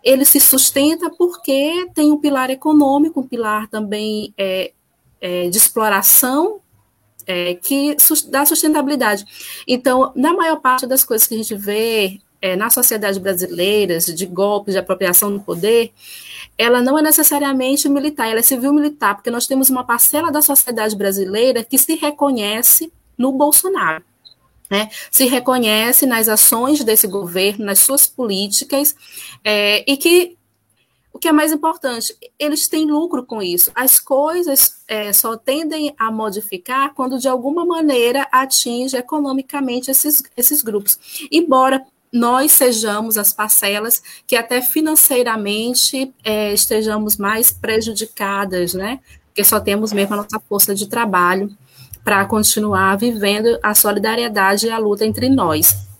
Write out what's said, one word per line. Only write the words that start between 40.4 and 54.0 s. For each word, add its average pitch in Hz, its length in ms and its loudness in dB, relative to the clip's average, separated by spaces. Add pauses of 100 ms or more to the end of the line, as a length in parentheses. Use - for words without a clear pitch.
grupos. 208 380 -4 (320)
Embora 269 520 2 (300)
nós 247 380 2
sejamos 220 640 0
as 202 140 0
parcelas 214 720 -2 (240)
que 247 80 2
até 240 260 0
financeiramente, 247 1500 0 (120)
é, 214 260 -2
estejamos 214 640 0
mais 220 380 0
prejudicadas, 202 1200 -4
né? 208 260 -6 (280)
Porque 202 180 -4
só 208 160 2
temos 208 320 -2
mesmo 202 220 0
a - 20 -4
nossa 208 240 -8
força 202 340 -2
de 202 140 -6
trabalho 190 600 0 (540)
pra 196 220 2
continuar 202 720 2
vivendo 214 640 0
a 214 100 0
solidariedade 208 920 0